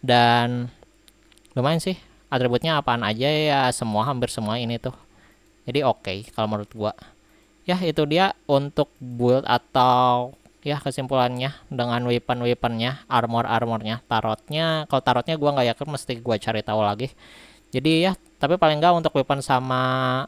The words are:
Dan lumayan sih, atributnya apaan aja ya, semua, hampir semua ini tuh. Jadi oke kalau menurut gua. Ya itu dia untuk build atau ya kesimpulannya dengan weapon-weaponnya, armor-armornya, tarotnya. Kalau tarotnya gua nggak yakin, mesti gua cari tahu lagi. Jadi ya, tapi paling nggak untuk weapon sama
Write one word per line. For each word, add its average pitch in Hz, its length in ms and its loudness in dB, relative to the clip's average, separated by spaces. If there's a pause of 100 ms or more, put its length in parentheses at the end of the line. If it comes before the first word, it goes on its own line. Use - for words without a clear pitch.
Dan 120 640 4 (880)
lumayan 143 240 0
sih, 185 160 -4 (320)
atributnya 127 560 0
apaan 117 240 0
aja 113 240 0
ya, 151 300 2 (100)
semua, 113 400 -2
hampir 123 160 -2
semua 110 320 -4
ini 117 240 -4
tuh. 127 120 -8 (760)
Jadi 135 160 0
oke 101 480 -4
kalau 110 160 -2
menurut 104 240 -6
gua. 107 240 -6 (640)
Ya 180 160 -2
itu 165 320 -2
dia 180 240 2 (160)
untuk 143 480 0
build 123 480 0
atau 123 880 2 (280)
ya 147 160 -4
kesimpulannya 131 760 -2 (120)
dengan 120 400 -2
weapon-weaponnya, 120 1040 -2
armor-armornya, 117 960 -2
tarotnya. 151 800 -2
Kalau 135 160 -2
tarotnya 123 320 0
gua 143 240 0
nggak 120 160 2
yakin, 147 180 -10
mesti 135 200 -8 (100)
gua 117 160 0
cari 110 240 -4
tahu 107 180 -2
lagi. 104 300 -2 (580)
Jadi 160 400 2
ya, 185 80 -2 (240)
tapi 151 160 2
paling 156 240 4
nggak 175 160 6
untuk 160 240 0
weapon 139 240 -2
sama 131 840 0